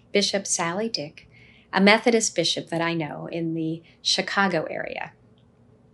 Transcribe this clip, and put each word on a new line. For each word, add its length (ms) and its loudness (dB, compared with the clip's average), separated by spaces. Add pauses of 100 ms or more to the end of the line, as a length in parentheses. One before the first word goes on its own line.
(120)
Bishop 340 0
Sally 420 -2
Dick, 400 -10 (440)
a 80 2
Methodist 540 6
bishop 340 -2
that 120 -2
I 140 -2
know 320 -6
in 280 -4
the 280 -4 (180)
Chicago 720 0
area. 420 -8 (800)